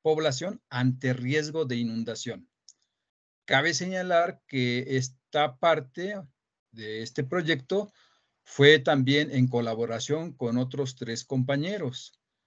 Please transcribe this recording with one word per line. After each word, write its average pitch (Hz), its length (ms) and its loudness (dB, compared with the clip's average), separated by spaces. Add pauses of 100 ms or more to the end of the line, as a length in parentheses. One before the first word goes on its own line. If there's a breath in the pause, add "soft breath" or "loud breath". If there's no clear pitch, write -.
población 160 680 -2
ante 127 440 0
riesgo 151 500 -2
de 127 120 -4
inundación. 113 720 -6 (960)
Cabe 147 300 2
señalar 180 720 0
que 127 500 -2
esta 135 640 -2
parte 170 560 0 (560)
de 110 320 -8
este 135 220 -4
proyecto 165 680 -2 (520 soft breath)
fue 147 340 8
también 139 540 2
en 127 160 4
colaboración 117 840 -4
con 120 260 -4
otros 131 360 -4
tres 117 300 -10
compañeros, 143 960 -4 (260)